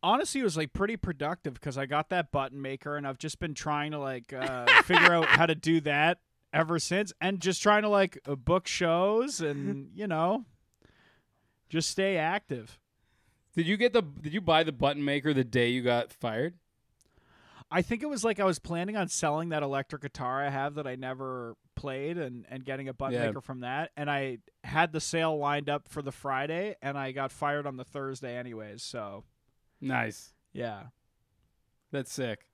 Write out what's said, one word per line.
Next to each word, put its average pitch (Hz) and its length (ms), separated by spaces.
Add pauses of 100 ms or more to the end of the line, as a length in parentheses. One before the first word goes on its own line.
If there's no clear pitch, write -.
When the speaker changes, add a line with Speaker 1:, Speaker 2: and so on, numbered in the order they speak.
Speaker 1:
Honestly, 269 400
it - 20
was, 165 140
like, 151 160
pretty 214 240
productive 147 640
'cause 131 160
I 139 80
got 147 240
that 175 220
button 135 280
maker 139 380
and 143 80
I've 135 140
just 156 200
been 165 140
trying 147 380
to, 151 80
like, 131 340
uh, - 320
Speaker 2:
<laughs> 494 200
Speaker 1:
figure - 280
out 170 140
how - 180
to 165 80
do 165 280
that 151 360 (340)
ever 160 280
since, 185 420
and 185 180
just 175 220
trying 208 220
to, 214 60
like, 196 280 (100)
uh, 143 80
book 170 300
shows 196 760
and, 143 520
Speaker 2:
<laughs> - 40
Speaker 1:
you 208 120
know, 180 380 (1200)
just 160 220
stay 190 260
active. 156 640 (760)
Speaker 2:
Did 165 120
you 202 100
get 240 160
the, 233 80
did 147 320
you 202 80
buy 165 220
the 156 80
button 143 340
maker 143 260
the 131 120
day 120 260
you 123 140
got 120 280
fired? 127 440 (1120)
Speaker 1:
I 170 140
think 233 200
it 302 60
was, 247 160
like, 214 140
I 202 60
was 180 120
planning 180 400
on 185 120
selling 160 400
that 156 140
electric 139 380
guitar 135 420
I 143 60
have 139 260
that 147 120
I 127 80
never 127 600 (220)
played 143 400
and, 123 320
and 131 160
getting 135 240
a 131 40
button 135 200
Speaker 2:
Yeah. 120 140
Speaker 1:
maker 107 120
from 127 220
that. 135 340
And 147 160
I 135 280 (260)
had 160 260
the 156 80
sale 160 380
lined 143 320
up 143 180
for - 140
the 139 100
Friday, 151 680
and 139 160
I 135 160
got 135 180
fired 147 340
on 135 120
the 135 80
Thursday 135 520
anyways, 110 460
so. 104 400 (560)
Speaker 2:
Nice. 123 540 (180)
Speaker 1:
Yeah. 113 360 (1040)
Speaker 2:
That's 139 200
sick. 120 420